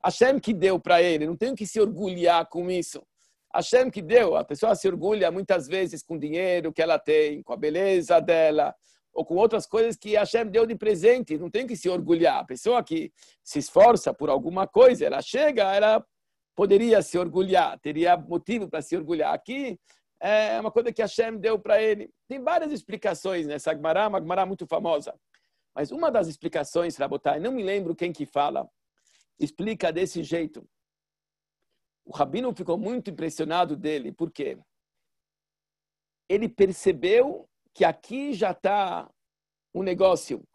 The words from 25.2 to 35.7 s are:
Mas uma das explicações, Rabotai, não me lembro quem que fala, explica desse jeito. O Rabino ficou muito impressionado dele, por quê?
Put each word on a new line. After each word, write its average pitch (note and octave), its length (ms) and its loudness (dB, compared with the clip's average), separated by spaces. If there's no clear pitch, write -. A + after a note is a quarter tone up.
Mas D3 160 -6
uma D#4+ 180 -2
das G#3+ 180 0
explicações, E3 680 -4
Rabotai, C#3+ 420 -2
não G#3+ 120 -4
me B3+ 100 -4
lembro F#3 340 -4
quem F3+ 160 -6
que D3+ 140 -8
fala, C#3+ 420 -4
explica F3 520 -4
desse F3 320 -4
jeito. D#3+ 440 -8
O - 60 -20
Rabino G3+ 440 -4
ficou F3 220 -4
muito A3 320 -8
impressionado D#3 680 -4
dele, C#3+ 360 -6
por E3 200 -8
quê? C2+ 260 -10